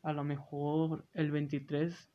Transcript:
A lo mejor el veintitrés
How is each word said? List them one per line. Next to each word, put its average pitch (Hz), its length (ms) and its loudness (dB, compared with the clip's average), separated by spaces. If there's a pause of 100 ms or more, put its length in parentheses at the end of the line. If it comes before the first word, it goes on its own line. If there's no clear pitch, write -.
A 156 100 0
lo 147 100 0
mejor 147 880 0
el 151 200 0
veintitrés 147 840 0